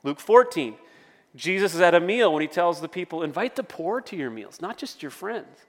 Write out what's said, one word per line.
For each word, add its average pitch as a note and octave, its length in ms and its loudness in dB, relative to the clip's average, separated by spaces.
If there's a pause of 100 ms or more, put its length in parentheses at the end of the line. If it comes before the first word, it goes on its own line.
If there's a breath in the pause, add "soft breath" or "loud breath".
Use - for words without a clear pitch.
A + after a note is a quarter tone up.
Luke C#3+ 180 -4
fourteen, G3+ 560 4 (600 soft breath)
Jesus F#3 400 -2
is E3+ 60 2
at F3 120 8
a F3 60 6
meal F#3+ 340 2
when D3+ 80 0
he D3+ 60 -2
tells E3+ 340 0
the D#3+ 60 -8
people, E3+ 340 -8
"Invite E3+ 340 -4
the C4 80 -4
poor F#3+ 380 -6
to G#3 140 -14
your C3+ 160 -6
meals, G#2+ 300 -14
not F#3 160 -10
just - 260 -14
your C3+ 80 -12
friends." - 580 -10